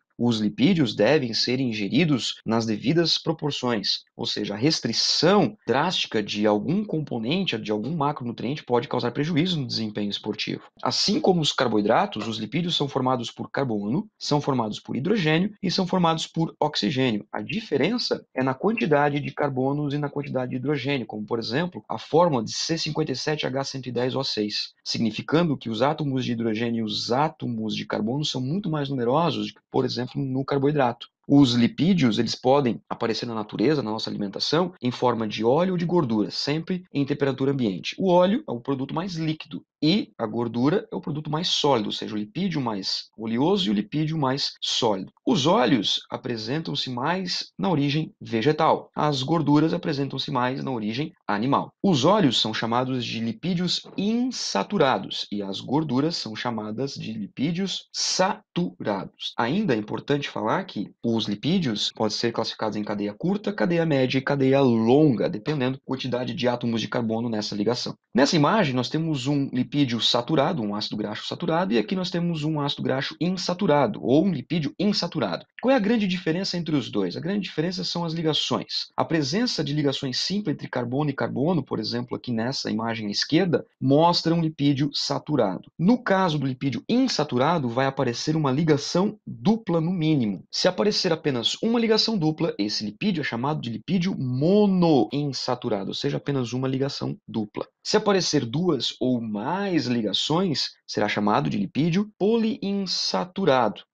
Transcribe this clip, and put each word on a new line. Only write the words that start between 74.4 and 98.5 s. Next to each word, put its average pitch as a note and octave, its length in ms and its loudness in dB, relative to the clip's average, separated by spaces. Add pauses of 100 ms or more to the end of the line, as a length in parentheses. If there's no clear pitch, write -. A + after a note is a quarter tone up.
insaturado. D#3 680 -2 (160)
Qual B3+ 100 4
é C#4 40 6
a B3 40 2
grande G#3 260 2
diferença F3+ 520 -2
entre D#3+ 180 0
os A#2 140 -2
dois? F#2+ 260 -2
A - 40 -8
grande G3 200 -2
diferença F3+ 440 -4
são E3+ 200 -4
as D#3+ 80 -4
ligações. D#3 840 -2
A C3 80 2
presença E3 600 0
de C#3 80 -2
ligações C#3+ 460 -2
simples G3 360 -2
entre - 140 -10
carbono B2+ 400 -2
e C3+ 60 -2
carbono, C3 480 0
por A#2 160 -4
exemplo, A#2 380 -4
aqui - 160 -6
nessa A2+ 380 -4
imagem A2 360 -4
à G2+ 40 -4
esquerda, D#3+ 540 0 (160)
mostra E3 540 4
um E3+ 80 2
lipídio D3 500 0
saturado. C3 840 -2
No A#3 240 2
caso F#3 360 2
do C#3 80 -2
lipídio B2+ 420 -4
insaturado, D#3 800 2
vai B2 180 0
aparecer C3+ 500 -2
uma D3 140 2
ligação E3+ 760 2
dupla E3+ 540 0
no E3 120 0
mínimo. D3+ 580 0
Se - 180 2
aparecer G#3 340 0 (120)
apenas C3 480 -2
uma A#3 180 2
ligação A3 380 2
dupla, D#3 400 0
esse G#2 260 -2
lipídio D3+ 380 -2
é - 20 -4
chamado C#3 360 -2
de A#2 100 -6
lipídio F3 480 -2
monoinsaturado, C#3 1700 2
ou G2 60 -6
seja, C#3+ 240 -2
apenas C3 340 -2
uma C3 160 -2
ligação C3+ 480 -2 (100)
dupla. A2 400 -4 (180)
Se - 120 2
aparecer F#3+ 480 2
duas C#3+ 560 0